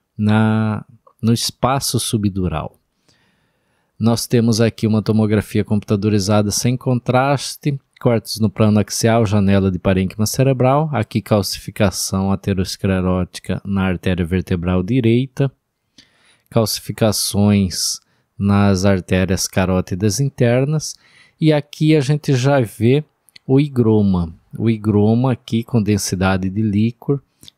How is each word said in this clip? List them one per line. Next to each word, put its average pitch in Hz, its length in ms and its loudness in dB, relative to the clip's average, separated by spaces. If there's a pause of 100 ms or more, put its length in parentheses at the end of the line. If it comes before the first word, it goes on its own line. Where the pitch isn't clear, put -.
(180)
na, 107 680 0 (380)
no 110 100 2
espaço 123 680 -2
subdural. 92 800 -4 (1200)
Nós 113 280 0
temos 117 340 2
aqui 117 260 0
uma 110 140 2
tomografia 107 640 0
computadorizada 104 880 0
sem 123 260 -2
contraste, 135 1040 -2 (180)
cortes 117 400 0
no 107 120 0
plano 107 280 2
axial, 113 460 0
janela 98 460 2
de 90 80 -2
parênquima 95 480 0
cerebral, 135 680 0
aqui 110 300 -2
calcificação 98 1080 -2
aterosclerótica 92 1300 -4
na 98 200 -2
artéria 92 420 -2
vertebral 92 560 -2
direita, 123 680 0 (1000)
calcificações 101 1500 0 (420)
nas 101 440 2
artérias 92 640 0
carótidas 95 720 -2
internas, 135 720 -2 (460)
e 156 120 4
aqui 151 440 0
a 151 40 4
gente 147 360 0
já 139 240 2
vê 120 420 0 (420)
o 135 140 2
higroma. 107 760 2 (240)
O 110 140 -2
higroma 110 600 2
aqui 117 320 -4
com 117 180 -2
densidade 95 680 -2
de 98 140 -4
líquor, 110 580 -2 (360)